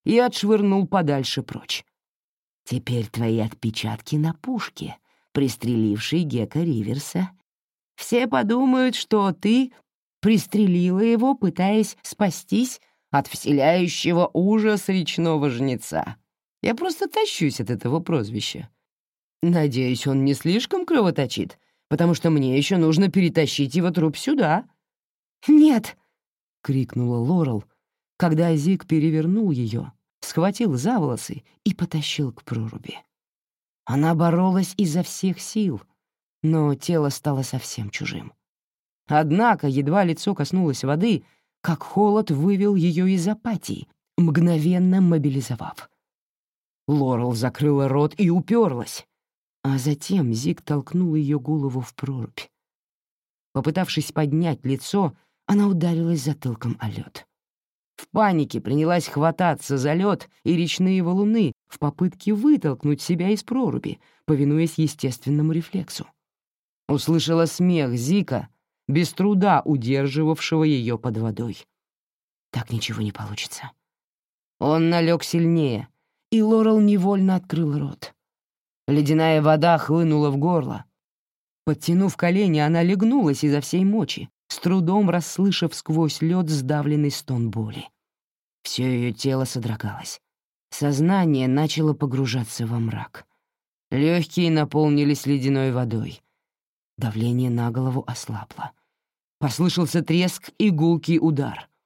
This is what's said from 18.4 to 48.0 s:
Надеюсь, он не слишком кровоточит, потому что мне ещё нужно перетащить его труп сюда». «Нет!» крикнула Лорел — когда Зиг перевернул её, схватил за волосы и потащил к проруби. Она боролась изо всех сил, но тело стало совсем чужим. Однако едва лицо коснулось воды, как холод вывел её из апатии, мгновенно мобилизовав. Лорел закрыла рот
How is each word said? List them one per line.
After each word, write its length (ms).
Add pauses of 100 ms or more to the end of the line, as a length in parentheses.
Надеюсь, 640
он 180
не 80
слишком 540
кровоточит, 720 (300)
потому 260
что 160
мне 260
ещё 220
нужно 320
перетащить 640
его 160
труп 260
сюда». 500 (800)
«Нет!» 480 (680)
крикнула 540
Лорел — 460 (520)
когда 380
Зиг 320
перевернул 640
её, 420 (280)
схватил 540
за 240
волосы 460 (200)
и 100
потащил 580
к 120
проруби. 540 (840)
Она 300
боролась 600
изо 260
всех 380
сил, 420 (600)
но 320
тело 360
стало 320
совсем 480
чужим. 420 (760)
Однако 600
едва 360
лицо 300
коснулось 500
воды, 400 (360)
как 220
холод 480
вывел 440
её 320
из 220
апатии, 600 (280)
мгновенно 840
мобилизовав. 880 (960)
Лорел 460
закрыла 560
рот 300